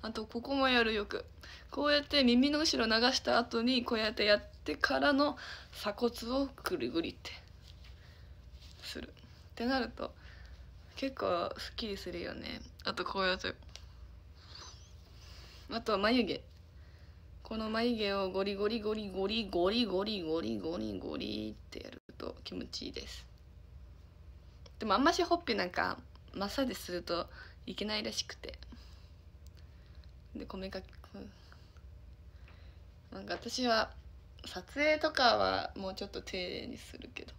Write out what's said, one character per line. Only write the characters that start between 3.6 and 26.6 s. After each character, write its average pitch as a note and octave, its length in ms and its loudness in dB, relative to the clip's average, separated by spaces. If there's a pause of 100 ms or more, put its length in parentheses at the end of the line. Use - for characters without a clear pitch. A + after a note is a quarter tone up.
に、 B3 220 4
こ A#3+ 100 0
う A3+ 40 2
や A3 120 2
っ A3 40 -6
て G#3+ 100 2
や G#3 140 8
っ G#3 40 -2 (220)
て D4+ 100 -2
か C4+ 240 4
ら C#4+ 140 8
の C#4+ 260 4 (320)
鎖 - 260 -4
骨 A#3+ 360 0
を C4+ 160 2 (160)
ぐ F#4 120 0
り - 120 0
ぐ - 120 0
り - 100 -2
っ - 40 -12
て - 160 -12 (1500)
す - 180 -8
る。 - 80 -10
っ - 40 -16 (420)
て A#3 120 0
な C4+ 120 6
る B3 100 2
と、 - 240 -6 (840)
結 C4+ 180 -4
構 F#3 420 0
ス - 200 -8
ッ - 0 -
キ A#3 100 -4
リ G3+ 100 -4
す F#3 140 -8
る F3 100 -6
よ - 140 -6
ね。 - 260 -8 (240)
あ - 80 0
と、 F3 120 -2
こ - 160 -2
う F#3+ 40 4
や F#3 100 4
っ F#3+ 40 -4
て。 F#3 160 -4 (2250)
あ A3 100 -2
と A3 120 2
は G3 60 6
眉 A3+ 260 6
毛。 E3 180 -2 (1040)
こ A3 120 -8
の A3 140 -2
眉 A3+ 260 4
毛 G#3 160 2
を G3 180 2
ゴ F#3+ 140 2
リ G3+ 120 0
ゴ G#3 120 2
リ A3 140 0
ゴ G#3+ 100 2
リ G#3+ 180 -2
ゴ F#3+ 160 0
リ A3 220 0
ゴ F3 220 6
リ A#3 160 6
ゴ F#3+ 180 2
リ G#3 160 -2
ゴ D#3+ 220 0
リ - 160 0
ゴ E3 180 -2
リ G#2 220 -2
ゴ - 180 -4
リ G#2+ 400 -4
っ - 140 -18
て - 120 -10
や - 80 -10
る - 120 -16 (160)
と - 260 -8
気 - 80 -10
持 - 140 -6
ち - 200 -8
い - 40 -6
い - 20 -12
で - 160 -10
す。 - 160 -12 (1500)
で - 60 -4
も G#3+ 80 4
あ G3 60 6
ん C4 60 4
ま E4+ 100 8
し F#4 80 4
ほ E4+ 140 4
っ E4+ 100 -4
ぺ A#3 80 2
な G3 100 2
ん F3+ 60 -4
か F3+ 260 0 (380)
マ G3 120 -2
ッ G3+ 40 -2
サ - 120 -2